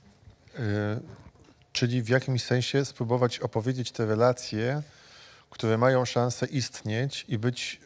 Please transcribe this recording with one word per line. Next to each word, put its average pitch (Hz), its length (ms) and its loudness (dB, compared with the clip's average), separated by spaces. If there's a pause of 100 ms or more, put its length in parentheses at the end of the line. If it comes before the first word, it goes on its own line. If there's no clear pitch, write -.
(600)
Y, - 20 -6 (1120)
czyli 123 300 0
w 107 60 -6
jakimś 127 340 2
sensie 127 420 0
spróbować 120 540 0
opowiedzieć 123 520 -2
te 117 140 -2
relacje, 120 760 2 (680)
które 110 280 0
mają 127 280 6
szansę 123 400 0
istnieć 120 840 -4
i 117 100 -2
być 120 480 -4